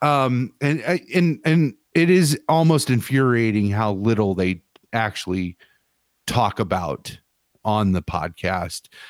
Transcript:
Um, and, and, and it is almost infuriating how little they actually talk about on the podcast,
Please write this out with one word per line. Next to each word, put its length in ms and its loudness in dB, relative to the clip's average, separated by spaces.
Um, 580 0
and, 220 -2
and, 640 0
and 300 2
it 140 4
is 280 4
almost 400 4
infuriating 800 0
how 240 0
little 420 0
they 280 -2
actually 600 -4
talk 320 -2
about 580 -6
on 300 0
the 80 -2
podcast, 880 -8